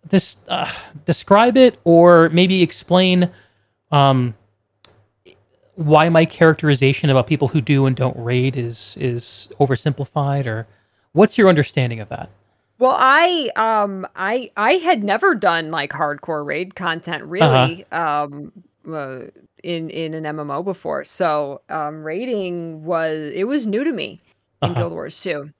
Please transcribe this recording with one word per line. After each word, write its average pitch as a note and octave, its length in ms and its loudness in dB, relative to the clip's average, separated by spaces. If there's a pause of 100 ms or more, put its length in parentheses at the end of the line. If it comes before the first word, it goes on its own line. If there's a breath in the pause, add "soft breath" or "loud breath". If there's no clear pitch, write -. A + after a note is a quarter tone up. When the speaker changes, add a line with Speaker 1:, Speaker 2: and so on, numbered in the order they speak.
Speaker 1:
dis-, - 300 0 (100)
uh, - 200 -4 (360 loud breath)
describe G#3+ 520 4
it B3+ 280 6
or E3+ 460 8
maybe F#3 320 4
explain, F3+ 680 2 (600 soft breath)
um, C3+ 420 2 (1400)
why D#3 320 4
my E3 160 6
characterization D3+ 880 2
about C3 180 2
people D3 180 0
who C#3+ 140 0
do C3+ 260 2
and C3 80 0
don't B2+ 220 -4
raid B2+ 400 -2
is, A#2 420 -8
is - 640 -8
oversimplified, C#3 840 -2
or A2 200 -8 (460)
what's G3+ 260 2
your G3 100 6
understanding C3 520 0
of G#2 80 -14
that? - 200 -12 (520)
Speaker 2:
Well, C4 180 2
I, D4+ 560 2
um, G#3 500 -2 (120)
I, G#3 400 -6
I A3 160 0
had D#4+ 320 0
never A#3+ 320 0
done, E3 340 -2
like, C#3+ 220 -6
hardcore D3 520 -6
raid D#3 300 -8
content, E3 480 -8
really, D#3+ 680 2
Speaker 1:
Uh-huh. D3 320 -4
Speaker 2:
um, D3 280 -14 (400)
uh, C3+ 280 -10 (420)
in, E3 280 -8
in D#3+ 240 -8
an D#3 120 -10
M D3+ 140 -8
M D3 100 -10
O C#3+ 100 -4
before. E3+ 440 -6
So, D3 640 -4
um, D#3 340 -8
raiding F3 840 -8
was, D#3+ 480 -4
it F#3 120 -4
was C4 200 -4
new A3 200 -4
to D#4+ 80 -2
me C#3+ 280 -10 (400)
in - 120 -2
Speaker 1:
Uh-huh. - 80 -8
Speaker 2:
Guild E3+ 120 -6
Wars D#3 280 -14
two. D3 400 -8